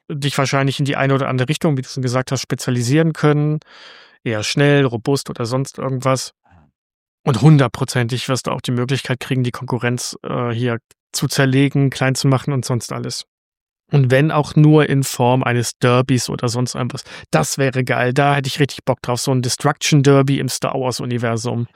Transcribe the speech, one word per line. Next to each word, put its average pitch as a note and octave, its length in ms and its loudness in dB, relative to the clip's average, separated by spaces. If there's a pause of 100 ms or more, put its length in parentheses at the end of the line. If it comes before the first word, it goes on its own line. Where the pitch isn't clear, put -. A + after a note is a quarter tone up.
dich C#3+ 280 -4
wahrscheinlich C#3 420 0
in D3 60 0
die C#3 100 -2
eine C3+ 180 0
oder C3+ 140 0
andere B2+ 220 -2
Richtung, D#3 260 0
wie B2+ 60 -2
du - 80 -14
schon C3+ 140 -6
gesagt B2+ 280 -2
hast, C3 80 -2
spezialisieren C3 720 0
können. D3+ 480 0 (640)
Eher G#2+ 200 -4
schnell, C#3+ 420 2
robust B2 440 -2
oder B2+ 160 -6
sonst C3 320 -4
irgendwas. C3 540 -2 (920)
Und B2 160 0
hundertprozentig B2+ 880 4
wirst B2+ 180 -2
du - 40 -4
auch C3+ 100 -4
die - 100 -6
Möglichkeit B2 480 -2
kriegen, B2+ 240 -2
die B2 80 -2
Konkurrenz, A#2+ 720 -4
äh, A#2+ 280 -4
hier A#2 260 -2 (340)
zu - 160 -2
zerlegen, C#3 600 2
klein C3 260 -2
zu C#3 140 0
machen C3+ 240 0
und C3 100 -2
sonst B2 300 -6
alles. B2 320 -10 (680)
Und C3+ 180 4
wenn C3+ 220 4
auch D3 240 -2
nur D3+ 340 6
in C#3 140 0
Form B2+ 400 0
eines A#2+ 340 -2
Derbys B2+ 520 2
oder - 200 -4
sonst A#2+ 240 -4
irgendwas. B2+ 300 -6 (260)
Das - 300 0
wäre C3 240 0
geil. B2 300 0
Da C#3+ 220 2
hätte C#3 120 -2
ich - 120 -4
richtig - 260 -2
Bock B2 160 -2
drauf. B2 180 -4
So - 120 -2
ein B2+ 120 0
Destruction C#3+ 580 2
Derby C#3 380 4
im C3 100 -4
Star - 240 -6
Wars B2+ 260 -4
Universum. A#2 760 -4